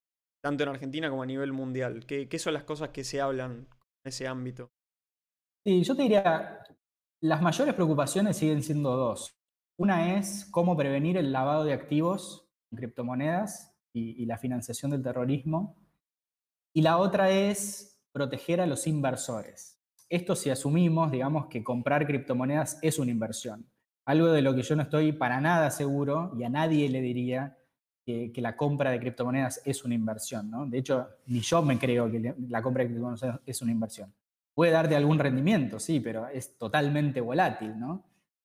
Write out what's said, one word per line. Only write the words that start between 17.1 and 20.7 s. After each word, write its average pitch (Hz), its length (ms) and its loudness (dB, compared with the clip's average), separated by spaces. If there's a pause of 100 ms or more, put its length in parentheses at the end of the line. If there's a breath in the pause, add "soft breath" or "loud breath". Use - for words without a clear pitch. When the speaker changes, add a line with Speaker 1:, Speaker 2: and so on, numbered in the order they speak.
Speaker 2:
es 202 720 -2 (120)
proteger 139 480 -2
a 185 40 2
los 143 220 -2
inversores. 131 920 -4 (300)
Esto 175 260 -2
si - 140 -2
asumimos, 160 600 2